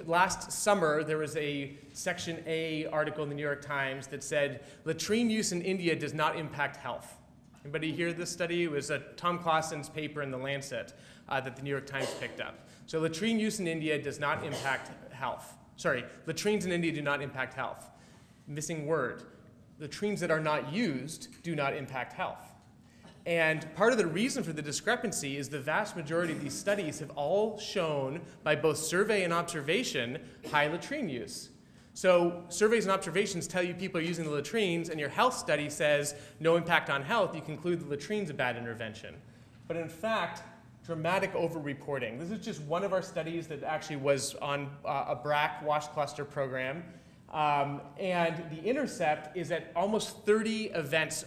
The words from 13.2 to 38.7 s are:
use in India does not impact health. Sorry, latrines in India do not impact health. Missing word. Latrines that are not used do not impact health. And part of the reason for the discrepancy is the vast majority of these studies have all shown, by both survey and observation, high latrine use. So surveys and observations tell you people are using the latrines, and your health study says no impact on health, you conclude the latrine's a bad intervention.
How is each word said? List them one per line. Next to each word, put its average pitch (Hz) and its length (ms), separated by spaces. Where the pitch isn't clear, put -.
use 214 200
in 180 80
India 156 340
does 135 180
not 147 240
impact 135 720
health. - 460
Sorry, 135 280
latrines 202 400
in 180 60
India 170 200
do 147 120
not 143 180
impact 131 320
health. - 380
Missing 151 400
word. 139 380
Latrines 175 440
that 170 100
are 156 80
not 151 340
used 156 680
do 165 120
not 139 200
impact 131 380
health. - 340
And 160 480
part 214 160
of 240 80
the 180 80
reason 220 360
for 160 80
the 151 120
discrepancy 147 720
is 143 100
the 147 120
vast 160 360
majority 165 380
of 143 80
these 139 160
studies 196 400
have 147 140
all 196 480
shown, 151 640
by 151 120
both 151 220
survey 202 460
and 170 80
observation, 160 840
high 147 160
latrine 175 420
use. - 420
So 175 560
surveys 214 360
and 190 60
observations 190 560
tell 180 140
you 175 140
people 180 240
are 160 40
using 165 220
the 151 60
latrines, 170 580
and 160 100
your 143 100
health 247 260
study 147 340
says 147 460
no 160 160
impact 170 340
on 139 140
health, 185 320
you 156 60
conclude 160 400
the 143 80
latrine's 156 420
a - 20
bad 123 240
intervention. 110 560